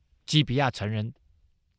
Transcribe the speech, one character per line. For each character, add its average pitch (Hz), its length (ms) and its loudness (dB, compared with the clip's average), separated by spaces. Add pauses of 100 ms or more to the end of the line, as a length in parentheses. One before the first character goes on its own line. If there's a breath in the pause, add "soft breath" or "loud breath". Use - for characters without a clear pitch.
(260)
基 151 180 4
比 123 120 -4
亚 139 140 2
城 101 200 -6
人 110 240 -4 (640)